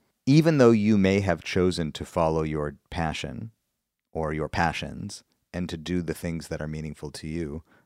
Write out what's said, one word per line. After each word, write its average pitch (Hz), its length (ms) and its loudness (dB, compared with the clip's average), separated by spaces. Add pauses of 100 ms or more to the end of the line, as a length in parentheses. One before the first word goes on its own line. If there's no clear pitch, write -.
(260)
even 151 320 6
though 120 140 10
you 107 260 4
may 98 240 4
have 85 220 -2
chosen 87 500 0
to - 120 -12
follow 80 380 0
your 76 320 -4 (140)
passion 78 640 -8 (600)
or 78 220 -2
your 76 160 -4
passions 82 720 -4 (300)
and 90 160 -4
to 87 80 -6
do 85 240 -4
the 80 120 -4
things 82 360 -8
that 78 120 -6
are 78 60 -6
meaningful 78 440 -10
to - 160 -12
you, 78 360 -8 (220)